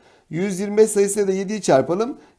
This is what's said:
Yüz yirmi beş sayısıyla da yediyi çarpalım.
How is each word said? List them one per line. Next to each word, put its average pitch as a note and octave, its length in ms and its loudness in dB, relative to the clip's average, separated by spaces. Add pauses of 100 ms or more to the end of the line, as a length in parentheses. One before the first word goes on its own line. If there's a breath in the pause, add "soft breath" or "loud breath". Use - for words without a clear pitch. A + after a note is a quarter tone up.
(300 soft breath)
Yüz F3+ 300 -4
yirmi G#3 160 -6
beş G#3+ 140 6
sayısıyla G3+ 380 0
da F#3+ 40 0
yediyi F#3+ 300 -6
çarpalım. F3 560 0 (200 loud breath)